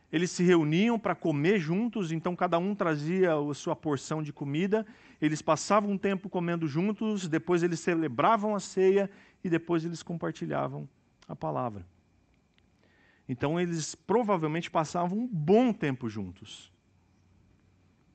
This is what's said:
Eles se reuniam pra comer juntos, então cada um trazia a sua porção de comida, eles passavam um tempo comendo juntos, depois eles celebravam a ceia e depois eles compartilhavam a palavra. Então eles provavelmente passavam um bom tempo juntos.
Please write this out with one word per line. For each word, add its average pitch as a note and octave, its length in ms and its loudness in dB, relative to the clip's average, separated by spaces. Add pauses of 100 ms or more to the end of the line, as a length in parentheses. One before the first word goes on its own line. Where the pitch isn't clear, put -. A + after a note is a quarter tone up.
(120)
Eles E3 200 0
se - 120 -2
reuniam F3 540 4
pra G3+ 160 -2
comer D#3+ 460 0
juntos, F#3 520 -2
então E3 240 -4
cada F3 220 2
um F#3+ 160 0
trazia E3+ 640 2
a D3 180 -2
sua D#3 220 -4
porção D#3 480 -4
de D3 80 -8
comida, F#3 540 0 (340)
eles D3+ 220 0
passavam G3+ 500 2
um G3 60 0
tempo G3 320 -2
comendo E3+ 380 -2
juntos, G3 600 -2
depois E3 360 0
eles E3+ 180 0
celebravam F3+ 760 2
a G3 40 -2
ceia F#3+ 500 2 (340)
e F#3+ 60 -2
depois E3 340 0
eles E3 180 -8
compartilhavam D3 840 -6 (400)
a D#3+ 80 -10
palavra. B2+ 500 -6 (1400)
Então D3 320 -2
eles E3+ 360 -4
provavelmente F3+ 760 0
passavam F3 500 -2
um B3 80 -4
bom G#3 460 4
tempo C3 340 -4
juntos. G#2 640 -12 (1400)